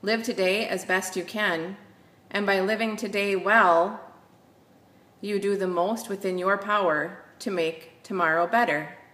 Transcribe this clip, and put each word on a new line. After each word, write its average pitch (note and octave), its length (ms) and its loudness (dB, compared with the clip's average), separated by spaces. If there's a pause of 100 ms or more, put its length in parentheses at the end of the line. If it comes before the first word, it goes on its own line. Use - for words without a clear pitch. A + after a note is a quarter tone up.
Live A3+ 180 0
today G3 460 0
as F#3 180 -6
best F#3+ 300 -2
you F3 80 -4
can, F#3 540 -4 (520)
and G3+ 160 -2
by G3 140 2
living G#3+ 360 0
today G3+ 400 -2
well, F#3+ 640 4 (1200)
you G3+ 180 -2
do G3 180 0
the F#3+ 100 -2
most F3+ 400 -2
within F#3+ 300 -4
your G3 220 0
power F#3 640 0 (160)
to - 100 -8
make E3 540 -4
tomorrow E3+ 420 2
better. F3 500 0 (180)